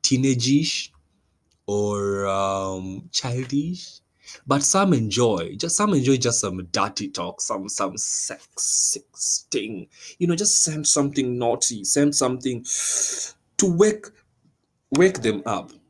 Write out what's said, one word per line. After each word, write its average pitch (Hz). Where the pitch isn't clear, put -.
teenage-ish 135
or, 101
um, 98
childish. 131
But 139
some 190
enjoy, 104
just, 165
some 208
enjoy 135
just 117
some 92
dirty 101
talk, 87
some, 101
some 95
sex, -
sexting. -
You 175
know, 170
just 196
send 156
something 139
naughty, 117
send 143
something 127
to 196
wake, 214
wake 170
them 107
up. 104